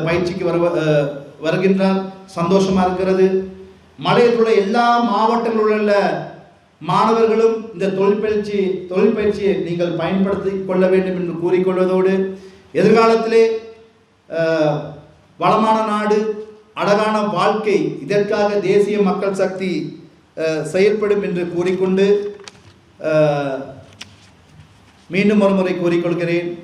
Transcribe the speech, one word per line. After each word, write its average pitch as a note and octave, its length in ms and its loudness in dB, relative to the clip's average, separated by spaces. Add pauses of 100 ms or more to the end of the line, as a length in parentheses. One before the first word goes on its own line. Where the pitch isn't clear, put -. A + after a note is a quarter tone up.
பயிற்சிக்கு F3 420 -2
வருவ-, E3+ 240 0 (100)
அஹ், D3+ 240 2 (380)
வருகின்றார். F#3+ 560 0 (360)
சந்தோஷமா F#3+ 500 2
இருக்கிறது. F#3+ 400 2 (800)
மலையத்தில் A3+ 360 4
உள்ள A3 100 2 (100)
எல்லா A#3 240 2 (260)
மாவட்டங்களில் A3 680 0
உள்ள G#3 140 0 (880)
மாணவர்களும் A3 760 2 (160)
இந்த F#3+ 260 -2
தொழிற்பயிற்சி, G#3 640 0 (300)
தொழிற்பயிற்சியை G3+ 640 0 (120)
நீங்கள் E3+ 340 -4
பயன்படுத்தி F#3+ 520 -2 (160)
கொள்ள F#3 160 2 (100)
வேண்டும் F#3 260 0
என்று E3+ 220 -4
கூறிக்கொள்வதோடு, F#3 720 0 (680)
எதிர்காலத்திலே, A3+ 640 4 (840)
அஹ், D#3+ 500 0 (640)
வளமான A3 380 2 (140)
நாடு, G#3+ 260 0 (560)
அழகான G#3 420 0 (200)
வாழ்க்கை, G#3 420 0 (260)
இதற்காக G#3 440 0 (220)
தேசிய G3+ 280 2 (120)
மக்கள் G3 320 -4
சக்தி, F#3+ 280 -4 (680)
அஹ், D#3+ 260 -4 (100)
செயல்படும் G3+ 560 2
என்று F3 160 -2 (100)
கூறிக்கொண்டு, F#3 520 0 (920)
அஹ், C#3+ 600 0 (1500)
மீண்டும் G3+ 340 2
ஒரு G3 120 4
முறை F#3 160 0
கூறிக்கொள்கிறேன், E3+ 720 0 (180)